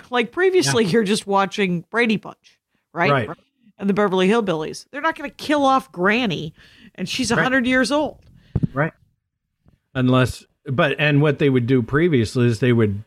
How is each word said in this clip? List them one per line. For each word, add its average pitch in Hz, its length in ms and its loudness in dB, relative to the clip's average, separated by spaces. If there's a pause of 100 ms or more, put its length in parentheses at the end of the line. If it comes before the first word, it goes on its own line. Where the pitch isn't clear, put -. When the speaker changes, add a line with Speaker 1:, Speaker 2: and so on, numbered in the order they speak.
Speaker 1:
<laughs> - 80 -20
like, 240 200 -2
previously 359 540 2
Speaker 2:
Yeah. 170 60 -2
Speaker 1:
you're 226 120 4
just 202 220 -2
watching 196 640 -2
Brady 226 280 0
Bunch, - 420 -16 (340)
right? 143 360 0
Speaker 2:
Right. - 0 - (500)
Speaker 1:
And 196 100 -2
the 202 60 0
Beverly 190 340 0
Hillbillies. 185 640 -2
They're 277 100 -10
not 320 160 -4
gonna 294 140 -12
kill 294 340 -2
off 269 260 0
Granny, 175 640 -2 (420)
and - 140 -10
she's 226 220 -4
Speaker 2:
Right. 240 80 0
Speaker 1:
a 165 40 0
hundred 247 220 0
years 254 260 0
old. 294 280 -2 (540)
Speaker 2:
Right. 151 200 -4 (1000)
Unless, 127 500 2 (200)
but, 139 340 0
and 147 220 2
what 143 180 2
they 147 100 2
would 127 180 2
do 131 140 2
previously 131 640 0
is 120 140 0
they 120 140 2
would 107 340 0